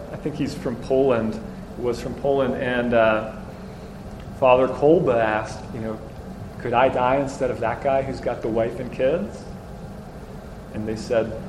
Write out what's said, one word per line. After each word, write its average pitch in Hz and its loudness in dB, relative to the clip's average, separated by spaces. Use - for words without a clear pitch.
I - -8
think 139 -6
he's 139 -2
from 123 -4
Poland, 123 2
was 120 -2
from 127 -6
Poland. 135 2
And, 120 0
uh, 110 4
Father 131 8
Kolbe 143 4
asked, 110 0
you 120 -8
know, 110 -6
"Could 120 -4
I 127 8
die 127 4
instead 131 0
of 113 -4
that 117 0
guy 135 4
who's 127 -6
got 120 -2
the 123 -2
wife 113 0
and 120 -8
kids?" 160 0
And 107 -6
they 110 -2
said, 110 0